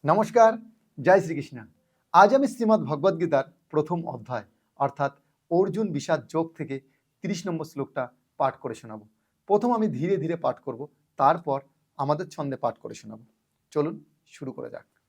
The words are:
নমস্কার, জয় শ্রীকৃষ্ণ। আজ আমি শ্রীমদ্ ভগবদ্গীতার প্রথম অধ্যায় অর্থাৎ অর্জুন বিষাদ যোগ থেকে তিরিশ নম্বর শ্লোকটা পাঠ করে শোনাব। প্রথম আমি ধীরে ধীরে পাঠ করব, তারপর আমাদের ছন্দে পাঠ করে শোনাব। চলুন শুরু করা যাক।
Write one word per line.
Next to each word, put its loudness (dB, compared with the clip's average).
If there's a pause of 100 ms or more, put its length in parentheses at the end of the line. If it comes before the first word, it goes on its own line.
(100)
নমস্কার, 4 (540)
জয় 8
শ্রীকৃষ্ণ। -8 (560)
আজ 10
আমি 2
শ্রীমদ্ 2
ভগবদ্গীতার 0 (260)
প্রথম -2 (160)
অধ্যায় -8 (380)
অর্থাৎ -4 (380)
অর্জুন 2 (100)
বিষাদ -2 (120)
যোগ 0 (120)
থেকে -8 (440)
তিরিশ -4
নম্বর -6
শ্লোকটা -6 (360)
পাঠ 0
করে -8
শোনাব। -16 (480)
প্রথম 2
আমি 0 (120)
ধীরে 0
ধীরে -4
পাঠ 0 (100)
করব, -10 (380)
তারপর 2 (440)
আমাদের -2
ছন্দে -6
পাঠ -2
করে -14
শোনাব। -18 (540)
চলুন -2 (400)
শুরু -12
করা -12
যাক। -20 (220)